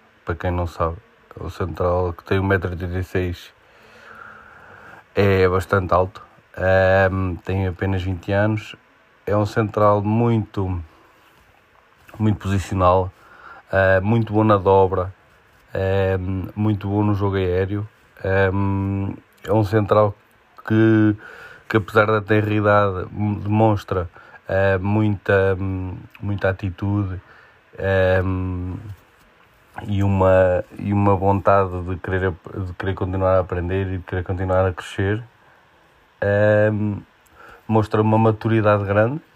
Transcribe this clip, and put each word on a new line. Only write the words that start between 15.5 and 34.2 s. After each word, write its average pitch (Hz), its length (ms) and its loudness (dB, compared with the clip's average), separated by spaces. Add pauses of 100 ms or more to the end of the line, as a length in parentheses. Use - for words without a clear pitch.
ah, 95 440 0 (380)
muito 104 320 -2
bom 104 160 0
no 104 100 2
jogo 98 220 -2
aéreo, 95 520 -2 (360)
ah, 95 280 2 (920)
é 95 100 -2
um 110 100 4
central 104 520 2 (520)
que, 110 480 4 (540)
que 113 80 0
apesar 107 300 2
da 110 140 0
tenra 104 320 0
idade, 104 580 2
m-, 104 280 -4
demonstra, 101 720 0 (400)
ah, 95 300 2
muita, 101 800 0 (640)
muita 101 280 -2
atitude, 95 720 -4 (580)
ah, 95 420 2 (1700)
e 101 140 -2
uma, 92 640 4 (160)
e 101 140 -4
uma 101 240 2
vontade 95 640 2
de 90 160 -8
querer 92 300 -4
ap-, 92 380 -8
de 90 100 -12
querer 95 180 -6
continuar 95 420 -2
a 95 60 4
aprender 90 460 -4
e 92 100 -6
de 87 60 -10
querer 92 200 -6